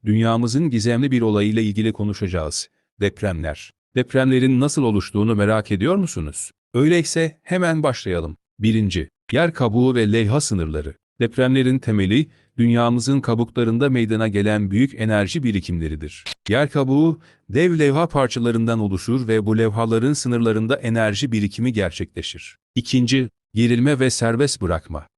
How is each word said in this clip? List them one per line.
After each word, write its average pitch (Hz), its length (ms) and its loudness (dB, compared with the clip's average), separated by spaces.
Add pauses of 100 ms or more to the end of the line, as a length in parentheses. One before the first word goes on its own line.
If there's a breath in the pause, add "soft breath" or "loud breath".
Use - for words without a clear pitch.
dünyamızın 113 640 2
gizemli 120 420 0
bir 123 100 2
olayıyla 107 400 2
ilgili 107 320 0
konuşacağız. 92 760 -6 (320)
Depremler. 87 720 -4 (240)
Depremlerin 131 640 2
nasıl 143 240 0
oluştuğunu 107 520 0
merak 104 360 0
ediyor 110 240 0
musunuz? 90 560 -6 (220)
Öyleyse 160 720 0
hemen 165 400 0
başlayalım. 87 540 -4 (220)
Birinci, 104 500 0 (220)
yer 160 220 0
kabuğu 123 420 2
ve 107 180 2
levha 113 280 2
sınırları. 78 520 -4 (280)
Depremlerin 131 580 2
temeli, 107 500 0 (280 soft breath)
dünyamızın 120 640 2
kabuklarında 117 680 0
meydana 110 380 0
gelen 101 440 0
büyük 127 260 0
enerji 110 460 -2
birikimleridir. 82 800 -4 (260)
Yer 139 200 2
kabuğu, 147 500 2 (300 soft breath)
dev 165 300 2
levha 147 280 2
parçalarından 117 720 0
oluşur 110 480 -2
ve 110 180 0
bu 110 120 2
levhaların 113 560 0
sınırlarında 117 600 0
enerji 113 560 -2
birikimi 113 420 -2
gerçekleşir. - 840 -8 (180)
İkinci, 123 540 0 (240)
gerilme 120 460 2
ve 131 100 2
serbest 120 520 -2
bırakma. 82 460 -6 (100)